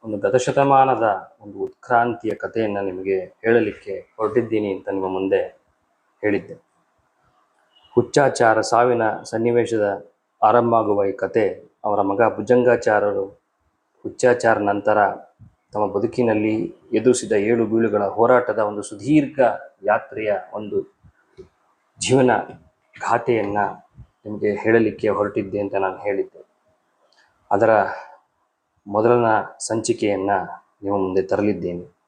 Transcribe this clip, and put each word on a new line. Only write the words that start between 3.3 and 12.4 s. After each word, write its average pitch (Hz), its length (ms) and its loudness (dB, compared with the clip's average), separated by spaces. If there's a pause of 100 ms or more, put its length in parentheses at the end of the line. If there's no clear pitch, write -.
ಹೊರಟಿದ್ದೀನಿ 110 580 -2
ಅಂತ 95 140 -10
ನಿಮ್ಮ 95 200 -4
ಮುಂದೆ 95 320 -2 (800)
ಹೇಳಿದ್ದೆ. 101 340 -4 (1400)
ಹುಚ್ಚಾಚಾರ 120 640 2
ಸಾವಿನ 117 420 2 (200)
ಸನ್ನಿವೇಶದ 113 880 -2 (320)
ಆರಂಭ 117 320 4
ಆಗುವ 104 300 2
ಈ 98 80 -2
ಕತೆ 95 600 -4 (120)
ಅವರ 104 180 0
ಮಗ 101 340 2
ಭುಜಂಗಾಚಾರ್ಯರು 107 880 2 (760)